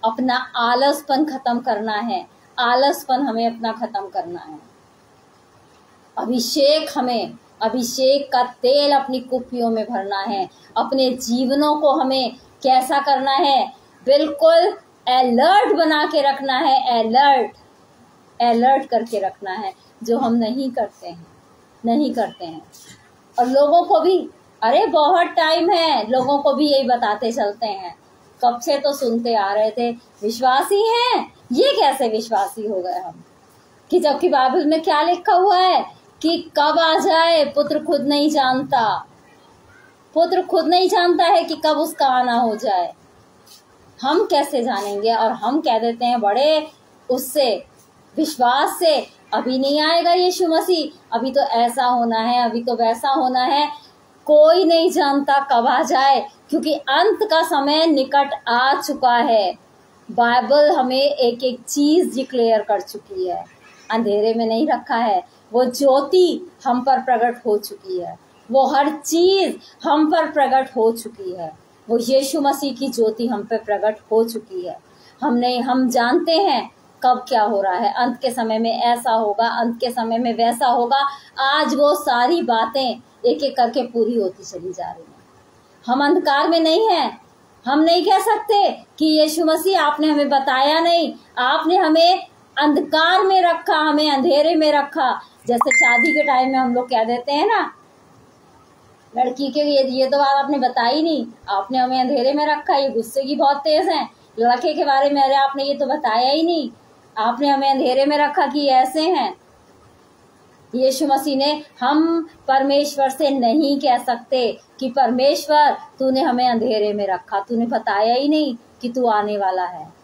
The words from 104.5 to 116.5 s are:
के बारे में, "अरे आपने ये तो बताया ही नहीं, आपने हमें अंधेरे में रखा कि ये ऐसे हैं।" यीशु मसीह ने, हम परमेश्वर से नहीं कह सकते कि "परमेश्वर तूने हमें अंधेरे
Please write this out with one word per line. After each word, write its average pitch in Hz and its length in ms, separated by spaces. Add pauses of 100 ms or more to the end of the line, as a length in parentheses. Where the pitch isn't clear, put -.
के 294 120
बारे 277 240
में, 285 120
"अरे 269 140
आपने 277 280
ये 277 100
तो 277 120
बताया 254 460
ही 320 120
नहीं, 330 260 (480)
आपने 240 300
हमें 277 240
अंधेरे 269 340
में 294 120
रखा 285 300
कि 277 120
ये 285 120
ऐसे 262 300
हैं।" 320 360 (1400)
यीशु 262 320
मसीह 269 300
ने, 294 260 (160)
हम 311 500 (180)
परमेश्वर 277 640
से 277 200
नहीं 277 500
कह 262 180
सकते 240 640 (200)
कि 262 100
"परमेश्वर 269 880 (220)
तूने 262 220
हमें 254 280
अंधेरे 214 440